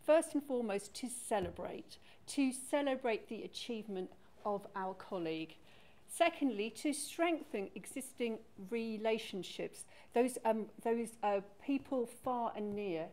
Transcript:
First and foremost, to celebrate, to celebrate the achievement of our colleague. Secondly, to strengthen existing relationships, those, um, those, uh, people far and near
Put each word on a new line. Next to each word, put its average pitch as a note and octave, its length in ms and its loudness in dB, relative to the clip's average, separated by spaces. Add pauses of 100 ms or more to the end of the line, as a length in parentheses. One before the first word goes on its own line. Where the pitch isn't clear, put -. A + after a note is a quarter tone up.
First D#4+ 300 8
and C#4+ 80 2
foremost, A3+ 520 0
to B3+ 140 -6
celebrate, - 880 -2 (300)
to C4 240 4
celebrate C4 760 0
the A3+ 140 -6
achievement G3+ 680 -6 (340)
of G3+ 220 -2 (100)
our F#3+ 180 -2
colleague. D#3+ 600 -4 (600)
Secondly, C4 540 4
to C#4+ 240 0
strengthen D4+ 800 -2
existing A3+ 640 -4 (320)
relationships, A3 1120 -2 (300)
those, B3 320 4
um, A3 180 4 (180)
those, A#3 260 2 (140)
uh, G3+ 180 4 (220)
people C4+ 440 0
far - 500 -2
and G#3 180 -2
near F#3 380 -2